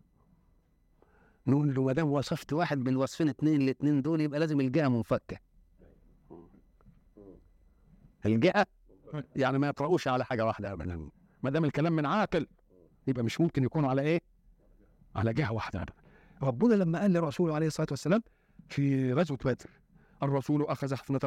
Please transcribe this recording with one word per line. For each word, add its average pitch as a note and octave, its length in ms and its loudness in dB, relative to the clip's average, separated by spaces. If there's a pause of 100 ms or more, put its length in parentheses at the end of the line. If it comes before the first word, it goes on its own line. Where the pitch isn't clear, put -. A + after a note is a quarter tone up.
(1500)
نقول C#3 280 4
له: C3 80 0
"ما C3 100 0
دام D#3 180 0
وصفت C#3+ 420 -2
واحد D#3 240 0
من B2+ 100 -2
الوصفين C3 420 0
اتنين، D3+ 320 2
الاتنين C#3 400 2
دول D#3 200 0
يبقى D3 180 -2
لازم D#3 200 0
الجهة C3 280 2
منفكة". A#2 500 -2 (3000)
الجهة D#3+ 400 4 (720)
يعني C3+ 240 0
ما C#3+ 80 0
يطرقوش D3 400 0
على B2+ 180 0
حاجة A2+ 200 0
واحدة G#2+ 280 -2
أبدًا. E2 360 -8 (340)
ما B2+ 60 -2
دام D#3 160 2
الكلام D3+ 280 0
من D#3+ 120 0
عاقل F3 420 0 (600)
يبقى B2 160 -2
مش A2+ 180 0
ممكن D#3+ 220 2
يكون D3 220 0
على C3+ 160 0
إيه؟ D#3+ 200 0 (920)
على A2 180 0
جهة A#2 200 -2
واحدة G2 280 -6
أبدًا. - 120 -10 (480)
ربنا C3+ 340 2
لما E3+ 240 2
قال F#3+ 140 2
لرسوله E3 420 0
عليه D#3 120 0
الصلاة D#3 240 -2
والسلام E3+ 320 0 (460)
في C3+ 440 0
غزوة D3+ 320 0
بدر: B2 240 -2 (540)
"الرسول C#3 400 0
أخذ C#3 320 -2
حفنة C3+ 320 -2